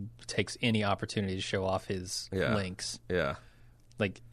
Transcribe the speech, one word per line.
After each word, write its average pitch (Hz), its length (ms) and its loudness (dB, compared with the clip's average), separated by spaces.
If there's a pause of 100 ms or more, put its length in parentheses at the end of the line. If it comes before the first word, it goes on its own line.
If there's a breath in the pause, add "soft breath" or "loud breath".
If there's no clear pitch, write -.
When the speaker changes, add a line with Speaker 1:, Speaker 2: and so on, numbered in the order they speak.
(260)
Speaker 1:
takes - 360 -2
any 110 240 4
opportunity 98 500 0
to 95 60 -2
show 95 240 0
off 92 200 0
his 92 460 -4
Speaker 2:
Yeah. 95 240 4
Speaker 1:
links. 92 420 -2 (120)
Speaker 2:
Yeah. 82 260 2 (640 soft breath)
Speaker 1:
Like, 98 220 0 (120)